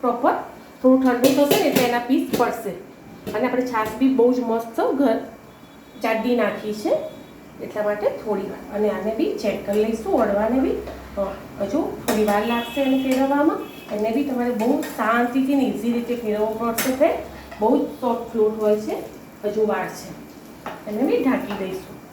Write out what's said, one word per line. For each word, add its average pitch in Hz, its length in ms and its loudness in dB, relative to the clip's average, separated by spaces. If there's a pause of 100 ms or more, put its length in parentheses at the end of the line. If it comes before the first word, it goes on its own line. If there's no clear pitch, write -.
પ્રોપર 254 300 2 (500)
થોડું 262 220 6
ઠંડુ 262 420 6
થશે 381 180 4
ને, 294 60 2
એટલે 262 140 4
એના 240 160 2
પીસ - 380 0
પડશે. 226 320 0 (640)
અને 233 140 0
આપણે 247 140 0
છાશ 220 260 -2 (120)
બી 269 80 4
બહુ 247 260 6
જ 247 60 0
મસ્ત 226 420 -2
ઘર 285 360 2 (880)
જાડી 226 320 0
નાખી 214 380 -2
છે, 311 160 -4 (720)
એટલા 208 200 -4
માટે 208 260 0
થોડી 202 320 -4
વાર. - 340 -10
અને 208 140 2
આને 214 260 -4
બી - 220 0
ચેક - 280 -2
કરી 208 180 2
લઈશું, 240 380 0
અડવાને 214 380 2
બી. 339 160 2 (420)
અ, 202 40 -2 (400)
હજુ 302 360 -2 (100)
થોડી 214 160 2
વાર 208 240 2
લાગશે 240 340 -2
એને 262 220 2
ફેરવવામાં. 269 540 2 (380)
એને 214 160 0
બી 277 120 0
તમારે 247 280 -2
બહુ 233 300 2
શાંતિથી 247 760 0
ને 269 80 4
ઇઝી 208 300 -2
રીતે 240 220 -2
ફેરવવો 214 300 0
પડશે, 233 500 -2
ફ્રેન્ડ. 294 200 2 (440)
બહુ 240 180 4
જ 294 40 2
સોફ્ટ 233 540 -4
લોટ 214 240 2
હોય 214 160 4
છે, 214 200 -4 (520)
હજુ 208 180 2
વાર 175 240 -2
છે. - 200 -14 (800)
એને 214 140 -2
બી 359 200 2
ઢાંકી 202 420 0
દઈશું. - 360 -10 (120)